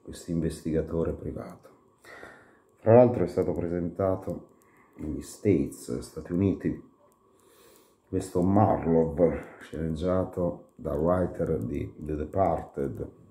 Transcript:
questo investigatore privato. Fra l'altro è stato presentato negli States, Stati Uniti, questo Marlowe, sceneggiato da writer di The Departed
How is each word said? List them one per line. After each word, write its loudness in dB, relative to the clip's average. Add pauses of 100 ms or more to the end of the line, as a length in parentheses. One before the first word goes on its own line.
questo -12
investigatore -2
privato. -10 (1080)
Fra 6
l'altro 8
è 0
stato -2
presentato -4 (480)
negli -8
States, 0
Stati -10
Uniti, 0 (1200)
questo -2
Marlowe, 2
sceneggiato -4
da -6
writer 0
di -6
The -6
Departed -4 (200)